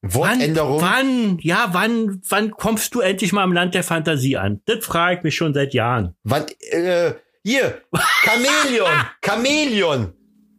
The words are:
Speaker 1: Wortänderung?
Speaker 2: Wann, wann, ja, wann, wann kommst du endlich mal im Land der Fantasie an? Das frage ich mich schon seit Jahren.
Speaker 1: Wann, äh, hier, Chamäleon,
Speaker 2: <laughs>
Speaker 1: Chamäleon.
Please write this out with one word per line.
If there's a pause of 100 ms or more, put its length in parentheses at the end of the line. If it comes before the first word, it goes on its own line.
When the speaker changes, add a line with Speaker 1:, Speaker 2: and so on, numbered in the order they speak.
Speaker 1:
Wortänderung?
Speaker 2:
Wann,
wann,
ja,
wann,
wann
kommst
du
endlich
mal
im
Land
der
Fantasie
an?
Das
frage
ich
mich
schon
seit
Jahren.
Speaker 1:
Wann, (240)
äh, (280)
hier, (420)
Chamäleon, (140)
Speaker 2:
<laughs>
Speaker 1:
Chamäleon. (460)